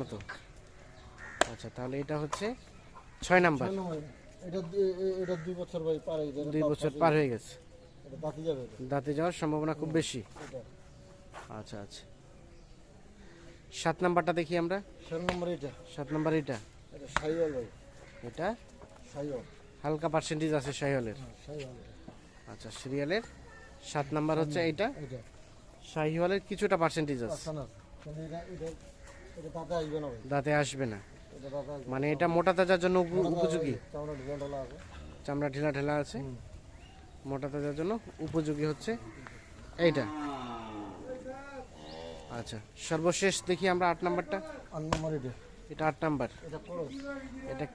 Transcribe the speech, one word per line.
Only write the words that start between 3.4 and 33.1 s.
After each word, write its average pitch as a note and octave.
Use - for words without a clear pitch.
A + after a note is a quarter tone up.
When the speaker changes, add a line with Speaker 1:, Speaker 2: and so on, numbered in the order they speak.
Speaker 1:
নাম্বার। C#3
Speaker 2:
ছয় F#3+
নাম্বার। E3+
এটা F3+
দু-, G3+
এ-, F#3
এ-, F#3+
এটা F3+
দুই F3+
বছর E3+
ভাই D#3+
পার D#3+
হয়ে D3
যাবে। D3+
Speaker 1:
দুই D#3
Speaker 2:
দাঁত D3+
Speaker 1:
বছর D3+
Speaker 2:
ফাঁসে C#3+
Speaker 1:
পার E3
হয়ে D3
গেছে। -
Speaker 2:
এটা C3
দাঁতে D3+
যাবে D3
এটা। A2
Speaker 1:
দাঁতে C#3
যাওয়ার E3+
সম্ভাবনা D#3
খুব D#3+
Speaker 2:
হুম, D#3+
Speaker 1:
বেশি। C3+
Speaker 2:
এটা। C3
Speaker 1:
আচ্ছা, G#2+
আচ্ছা। -
সাত E3
নাম্বারটা F3
দেখি E3+
আমরা। F3
Speaker 2:
সাত E3
নাম্বার F3
এটা। C#3
Speaker 1:
সাত C#3+
নাম্বার D#3
এটা। C3+
Speaker 2:
এটা C#3+
শাহিওয়াল D#3
ভাই। A#2+
Speaker 1:
এটা? D#3
Speaker 2:
শাহিওয়াল। C#3+
Speaker 1:
হালকা D3+
পার্সেন্টেজ D#3
আছে C3+
শাহিওয়ালের। C3
Speaker 2:
হ্যাঁ, A#2+
শাহিওয়াল C3+
এটা। -
Speaker 1:
আচ্ছা, G#2+
সিরিয়ালের C#3+
সাত C#3+
নাম্বার D3+
হচ্ছে D3+
Speaker 2:
হুম, E3
Speaker 1:
এইটা। F3
Speaker 2:
এটা। B2+
Speaker 1:
শাহিওয়ালের E3
কিছুটা G3
পার্সেন্টেজ D3+
আছে। -
Speaker 2:
পার্সেন্ট D#3
আছে। A2+
কিন্তু D#3
এটা, E3
এটা, D#3+
এটা D#3+
দাঁতে E3
আসবে D#3
না D3
ভাই। A#2
Speaker 1:
দাঁতে C#3+
আসবে C3+
না। G2+
Speaker 2:
এটা C3+
দাঁতে C#3
আসবে C#3
না। B2+
Speaker 1:
মানে C3+
এটা F3
মোটা F3
তাজার F#3
জন্য F#3
উপ-, E3+